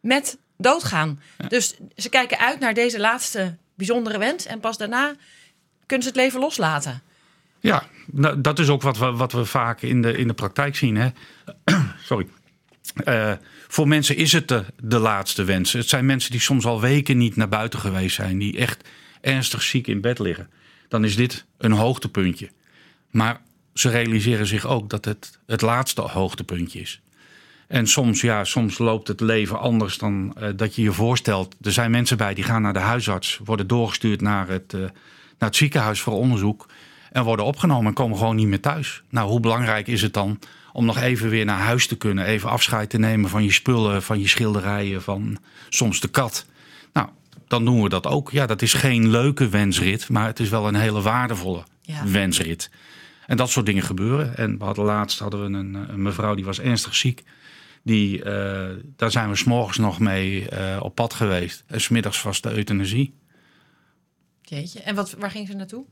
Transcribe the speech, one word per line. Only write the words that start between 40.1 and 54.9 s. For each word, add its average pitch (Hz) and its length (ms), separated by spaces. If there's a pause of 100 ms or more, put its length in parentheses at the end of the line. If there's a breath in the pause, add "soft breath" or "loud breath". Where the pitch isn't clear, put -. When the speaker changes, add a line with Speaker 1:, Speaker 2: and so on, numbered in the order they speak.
Speaker 2:
dan 104 260 (340 loud breath)
om 117 120
nog 113 140
even 123 300
weer 110 160
naar 101 140
huis 117 280
te - 100
kunnen, 98 280
even 107 260
afscheid 110 400
te 110 80
nemen 107 320
van 107 140
je 98 80
spullen, 107 500
van 107 180
je 98 80
schilderijen, 101 760
van 104 360 (300 loud breath)
soms 104 320
de - 80
kat? - 380 (460 loud breath)
Nou, - 160 (400)
dan 120 160
doen 120 180
we 98 60
dat 92 180
ook. 139 240
Ja, 135 160
dat 107 160
is 113 100
geen 117 380
leuke 127 380
wensrit, 98 600
maar 110 180
het 110 140
is 110 80
wel 107 200
een 104 60
hele 107 260
waardevolle 98 600 (200)
Speaker 1:
Ja. 151 240
Speaker 2:
wensrit. 95 640 (560 loud breath)
En 127 100
dat 123 140
soort 113 160
dingen 98 160
gebeuren. 120 540
En 107 220
we 104 60
hadden, 101 200
laatst 104 340